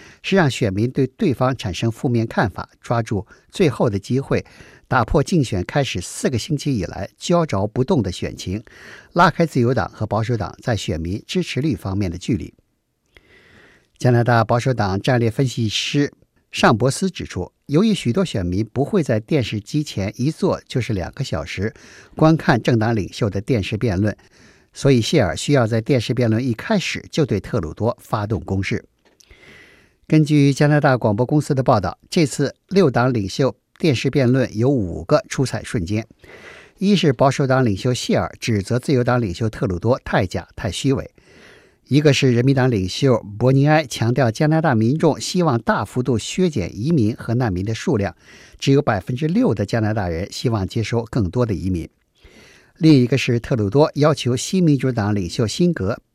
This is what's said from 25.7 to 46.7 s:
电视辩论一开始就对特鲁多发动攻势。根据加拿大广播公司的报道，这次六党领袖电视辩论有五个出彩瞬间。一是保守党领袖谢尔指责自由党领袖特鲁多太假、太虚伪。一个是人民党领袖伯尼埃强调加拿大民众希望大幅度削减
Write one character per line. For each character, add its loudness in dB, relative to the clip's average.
电 0
视 -4
辩 2
论 0
一 -2
开 -2
始 -4
就 0
对 -2
特 -4
鲁 -6
多 -2
发 -4
动 -2
攻 -2
势。 -6
根 4
据 4
加 2
拿 4
大 4
广 0
播 0
公 2
司 -2
的 0
报 4
道， -4
这 2
次 -2
六 4
党 2
领 -2
袖 -2
电 2
视 -2
辩 2
论 0
有 2
五 -2
个 2
出 -4
彩 -4
瞬 -4
间。 -4
一 2
是 2
保 2
守 0
党 2
领 2
袖 -2
谢 -2
尔 -2
指 0
责 -2
自 0
由 2
党 2
领 -2
袖 -2
特 -4
鲁 -2
多 0
太 0
假、 -8
太 -6
虚 -2
伪。 -4
一 4
个 6
是 2
人 2
民 4
党 2
领 0
袖 2
伯 4
尼 4
埃 4
强 -2
调 2
加 0
拿 2
大 2
民 2
众 2
希 -2
望 2
大 -2
幅 -4
度 0
削 -2
减 -4